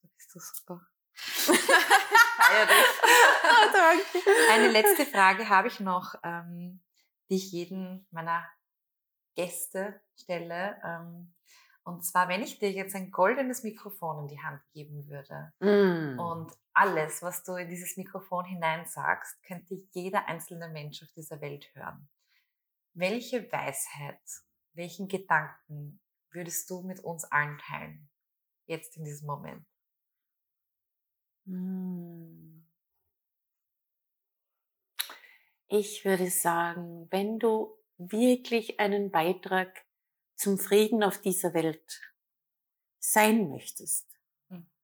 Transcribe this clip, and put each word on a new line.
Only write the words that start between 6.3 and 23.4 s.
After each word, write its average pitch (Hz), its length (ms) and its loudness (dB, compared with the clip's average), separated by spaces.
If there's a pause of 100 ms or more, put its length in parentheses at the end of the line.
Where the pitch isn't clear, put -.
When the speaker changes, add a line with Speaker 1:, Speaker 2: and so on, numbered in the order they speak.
Speaker 1:
die 190 80 0
ich 190 160 -6
jedem 185 580 -10
meiner 165 340 -4 (920)
Gäste 190 680 -8 (160)
stelle. 175 680 -8
Ähm, 170 500 -12 (500)
und 175 200 -12
zwar, 180 240 2
wenn 185 140 -2
ich 320 160 -10
dir 202 140 -2
jetzt 190 240 -8
ein 190 140 -10
goldenes 254 520 0
Mikrofon 185 600 -10
in 143 60 -10
die 143 120 -16
Hand 147 200 -12 (120)
geben 147 360 -16
würde 143 520 -16
Speaker 2:
Mm. 180 580 2
Speaker 1:
und 165 340 -8 (200)
alles, 165 500 0
was 175 220 -10
du 180 100 -10
in 180 140 -10
dieses 180 280 -12
Mikrofon 185 480 -8
hineinsagst, 165 1000 -6
könnte 180 300 -14 (180)
jeder 190 360 -6
einzelne 165 400 -10
Mensch 151 340 -14
auf 156 100 -20
dieser 151 280 -16
Welt 143 340 -14
hören. - 340 -16 (880)
Welche 214 580 -4